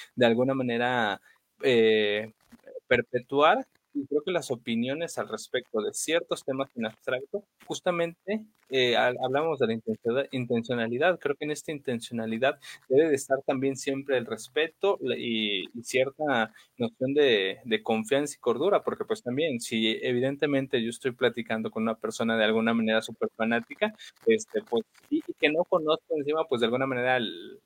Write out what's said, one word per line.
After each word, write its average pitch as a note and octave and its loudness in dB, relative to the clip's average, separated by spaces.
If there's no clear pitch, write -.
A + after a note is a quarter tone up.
de A#2+ 4
alguna B2 4
manera... A#2+ 0
Eh, A2 4
perpetuar. C#3+ 4
Y D4 -6
creo D3 -2
que F#3+ -4
las E3 -2
opiniones B2 -4
al G#2+ -4
respecto A2 -4
de G#2 -4
ciertos - -2
temas C3+ -4
en A2+ -4
abstracto, - -6
justamente, F3 -4
eh, B2 2
ha-, B2 4
hablamos C#3 0
de A#2+ 4
la A2+ 2
intencionalidad, A#2 -2
intencionalidad. B2 0
Creo C#3 -2
que D3+ -8
en D3+ -4
esta D3 -8
intencionalidad A#2+ -4
debe D3+ 6
de C#3+ 2
estar C3+ 0
también C3+ 0
siempre C#3 -2
el A#2 -2
respeto D#3 -2
la, B2 -2
y, A2 -2
y A#2 -12
cierta C3 0
noción B2+ -4
de, G#2+ 4
de A2 0
confianza A#2+ 0
y - -20
cordura, D3+ 2
porque, - -4
pues, - -4
también, B2+ -2
si A2 0
evidentemente C3+ 0
yo A2+ -2
estoy B2+ -4
platicando A#2 -2
con A2 -4
una A2+ 0
persona A2+ -2
de A2 4
alguna A2+ 4
manera A2 2
súper A2+ -6
fanática, A#2 -2
este, G#3+ 0
pues, - -2
y, - 0
y - -6
que D3+ 2
no E3 0
conozco D#3+ 0
encima, D3+ -2
pues, B2 0
de A#2+ 2
alguna B2+ 0
manera B2+ 0
el, F#2+ -6